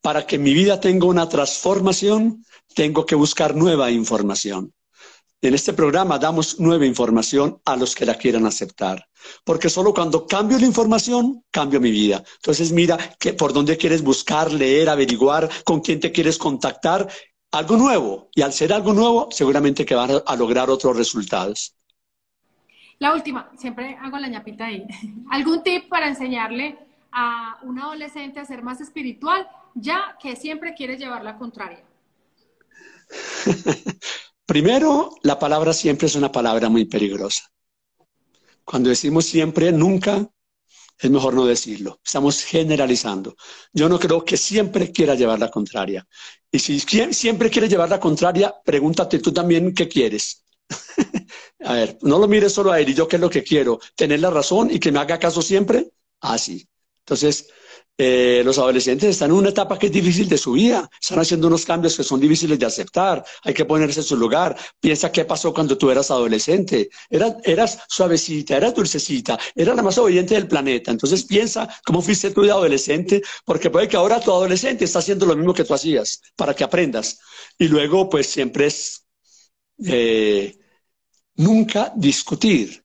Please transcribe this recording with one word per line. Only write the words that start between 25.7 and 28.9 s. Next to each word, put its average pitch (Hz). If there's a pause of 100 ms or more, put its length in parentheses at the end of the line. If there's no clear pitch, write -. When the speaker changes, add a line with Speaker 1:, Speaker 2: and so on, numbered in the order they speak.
Speaker 2:
para 320
enseñarle 254 (320)
a 233
un 254
adolescente 294
a 285
ser 254
más 247
espiritual, 302 (280)